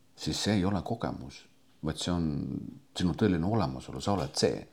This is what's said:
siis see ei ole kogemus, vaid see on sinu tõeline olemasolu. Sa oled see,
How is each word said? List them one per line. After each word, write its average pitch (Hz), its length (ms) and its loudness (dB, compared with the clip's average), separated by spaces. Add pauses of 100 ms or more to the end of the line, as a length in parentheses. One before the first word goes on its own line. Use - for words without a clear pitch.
(180)
siis - 220 -2
see 101 140 2
ei 95 120 4
ole 98 160 2
kogemus, - 600 -6 (420)
vaid 78 160 -2
see - 140 -2
on 85 140 2 (680)
sinu 90 180 2
tõeline 90 320 4
olemasolu. 69 560 0
Sa 101 120 0
oled 76 220 0
see, 60 260 2 (120)